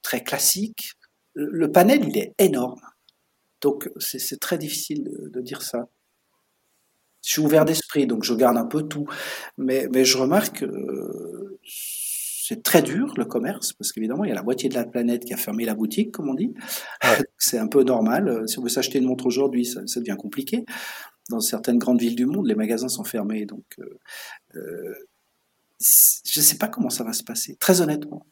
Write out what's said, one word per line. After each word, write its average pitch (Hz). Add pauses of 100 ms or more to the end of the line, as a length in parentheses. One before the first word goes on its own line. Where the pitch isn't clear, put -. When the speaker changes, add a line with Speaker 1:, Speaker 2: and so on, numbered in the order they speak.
Speaker 1:
très -
classiques. - (400)
Le, 147
le 165
panel, 220
il -
est -
énorme. 127 (840)
Donc, 143
c'est, -
c'est -
très 170
difficile 147
de, -
de 127
dire 131
ça. 120 (1300)
Je -
suis 156
ouvert 151
d'esprit, 156
donc 117
je 123
garde 117
un 117
peu 151
tout. 147 (500)
Mais, 131
mais 131
je 127
remarque 131
que, -
euh, -
c'est -
très -
dur, 226
le -
commerce, -
parce -
qu'évidemment, 117
il 208
y -
a 110
la 95
moitié 123
de 120
la 120
planète 120
qui -
a -
fermé 110
la 110
boutique, 110
comme 147
on 131
dit. 196 (500)
Speaker 2:
Ouais. 117 (120)
Speaker 1:
<laughs> -
C'est -
un 110
peu 135
normal. 123
Euh, 113
si -
on -
veut 120
s'acheter 131
une 127
montre 127
aujourd'hui, 127
ça, -
ça -
devient 107
compliqué. 139 (640)
Dans 117
certaines 113
grandes 123
villes 117
du 123
monde, 190
les 113
magasins 110
sont 117
fermés. 104
Donc, 104 (160)
euh, - (600)
euh, 85 (840)
c-, -
je -
sais -
pas 214
comment 220
ça -
va 160
se -
passer, -
très 180
honnêtement. 151